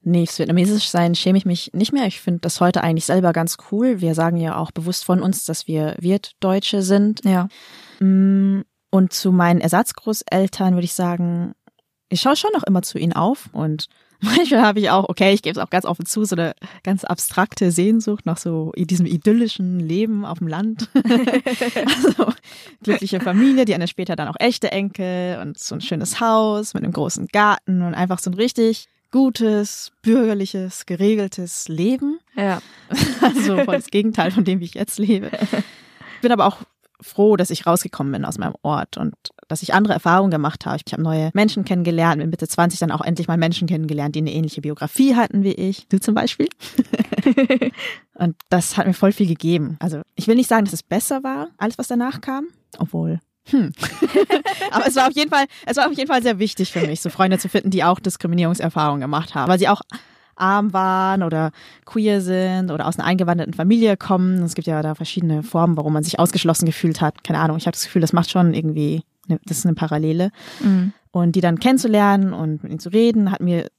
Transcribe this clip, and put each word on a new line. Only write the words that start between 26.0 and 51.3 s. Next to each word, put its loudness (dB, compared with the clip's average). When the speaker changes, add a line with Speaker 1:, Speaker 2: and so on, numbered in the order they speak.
Speaker 1:
Haus 2
mit -4
einem -4
großen -4
Garten 2
und -2
einfach -2
so -6
ein -4
richtig 0
gutes, 0
bürgerliches, 0
geregeltes -2
Leben. -2
Speaker 2:
Ja. -2
Speaker 1:
<laughs> -2
Also 2
voll 0
das -4
Gegenteil 0
von 2
dem, 0
wie -8
ich -16
jetzt -6
lebe. 0
Bin 2
aber 4
auch 2
froh, 4
dass 0
ich -4
rausgekommen -2
bin -4
aus -6
meinem -6
Ort -4
und -4
dass -6
ich -4
andere 4
Erfahrungen 2
gemacht -4
habe. -4
Ich -10
habe -4
neue -2
Menschen 0
kennengelernt, 0
mit -4
Mitte -6
zwanzig 0
dann -2
auch -4
endlich -2
mal 0
Menschen 0
kennengelernt, -4
die -2
eine -2
ähnliche -4
Biografie 0
hatten 0
wie 2
ich. -4
Du 2
zum 0
Beispiel. -2
<laughs> -4
Und -2
das 0
hat 2
mir 2
voll 4
viel 0
gegeben. -2
Also -6
ich -4
will 4
nicht 2
sagen, 4
dass -4
es -10
besser -4
war, -6